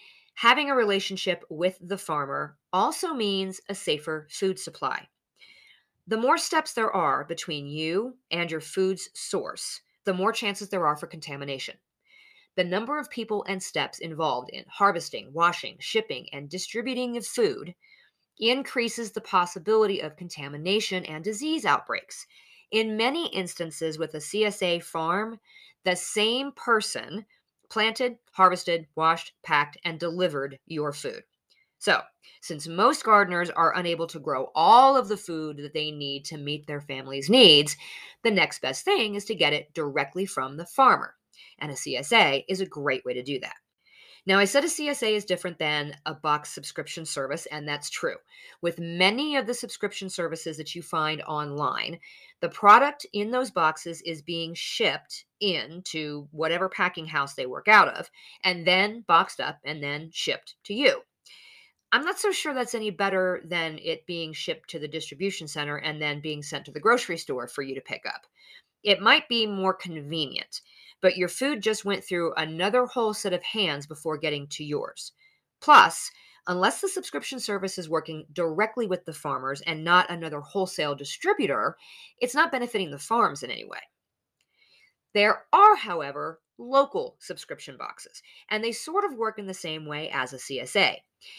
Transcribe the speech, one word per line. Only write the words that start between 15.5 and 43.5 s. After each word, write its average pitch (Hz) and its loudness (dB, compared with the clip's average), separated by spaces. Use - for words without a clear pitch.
shipping, 175 -4
and 143 -12
distributing 240 -6
of 233 -8
food 180 -2
increases 233 -2
the 214 -8
possibility 196 2
of 151 -8
contamination 175 -4
and 156 -10
disease 262 -4
outbreaks. - -2
In 220 0
many 277 0
instances 165 -6
with 156 -6
a 151 -8
C 208 0
S 208 -2
A 175 2
farm, 185 -2
the 180 2
same 233 0
person 208 -2
planted, 226 0
harvested, 180 4
washed, 160 2
packed, 147 2
and 160 -6
delivered 160 -2
your 151 -4
food. 143 -8
So, 196 2
since 151 -12
most 190 2
gardeners 180 4
are 165 2
unable 170 -2
to 170 -10
grow 135 -4
all 240 10
of 226 2
the 202 -2
food 156 -8
that 147 -10
they 151 -4
need 143 -6
to 156 -10
meet 147 -6
their 143 -6
family's 135 -8
needs, 165 10
the 233 2
next 185 2
best 135 -4
thing 247 2
is 202 -6
to 220 -2
get 156 2
it 147 -4
directly 147 -2
from 135 -6
the 170 -10
farmer. 220 4
And 151 -8
a 135 -8
C 135 -6
S 143 -4
A 147 6
is 185 -2
a 190 -4
great 143 -2
way 123 -4
to 123 -6
do 135 -4
that. - -12